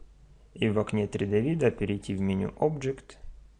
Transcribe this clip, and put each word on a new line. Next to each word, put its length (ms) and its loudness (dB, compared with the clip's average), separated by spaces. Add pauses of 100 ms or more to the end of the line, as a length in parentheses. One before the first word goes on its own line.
(540)
и 140 0
в 100 2
окне 280 2
три 200 -2
дэ 140 4
вида 300 4
перейти 440 -2
в 60 -2
меню 280 0 (100)
«Object». 580 -2 (440)